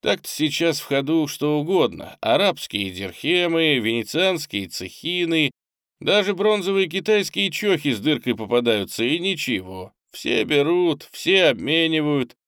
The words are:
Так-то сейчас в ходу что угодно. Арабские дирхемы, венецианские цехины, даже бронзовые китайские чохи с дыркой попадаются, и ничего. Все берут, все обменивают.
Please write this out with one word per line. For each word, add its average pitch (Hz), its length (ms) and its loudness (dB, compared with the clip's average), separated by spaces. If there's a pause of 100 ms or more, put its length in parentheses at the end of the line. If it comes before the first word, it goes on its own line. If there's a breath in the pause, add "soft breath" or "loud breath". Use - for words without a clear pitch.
Так-то - 260 -2
сейчас 151 520 0
в - 60 -14
ходу 143 420 0
что 151 320 0
угодно. 147 600 0
Арабские 117 720 0
дирхемы, 156 880 0
венецианские 117 880 -2
цехины, 165 840 -2 (480)
даже 196 340 2
бронзовые 196 540 2
китайские 196 640 0
чохи 180 400 0
с 110 80 0
дыркой 127 360 0
попадаются, 113 680 0
и 143 160 0
ничего. 165 760 -4 (180)
Все 113 320 -2
берут, 156 680 0
все 185 340 2
обменивают. 147 920 0 (120)